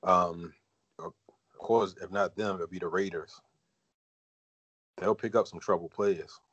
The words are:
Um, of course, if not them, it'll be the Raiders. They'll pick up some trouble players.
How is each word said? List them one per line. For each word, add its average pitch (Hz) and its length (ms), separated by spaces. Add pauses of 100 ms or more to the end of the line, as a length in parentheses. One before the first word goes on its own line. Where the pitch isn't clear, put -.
Um, 85 500 (460)
of 82 140 (460)
course, 104 440
if 87 80
not 98 240
them, 101 220
it'll 85 100
be 90 120
the 85 100
Raiders. 87 520 (1600)
They'll 104 180
pick 113 220
up 107 100
some 85 140
trouble 85 300
players. 98 500 (120)